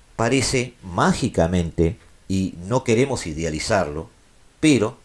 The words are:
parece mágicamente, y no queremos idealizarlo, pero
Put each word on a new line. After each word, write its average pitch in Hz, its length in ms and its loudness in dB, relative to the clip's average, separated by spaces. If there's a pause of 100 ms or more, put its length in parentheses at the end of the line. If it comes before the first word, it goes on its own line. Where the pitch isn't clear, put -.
(160)
parece 123 680 0
mágicamente, 87 1120 0 (320)
y 95 260 -2 (120)
no 123 160 0
queremos 120 420 0
idealizarlo, 80 840 -4 (500)
pero 123 460 4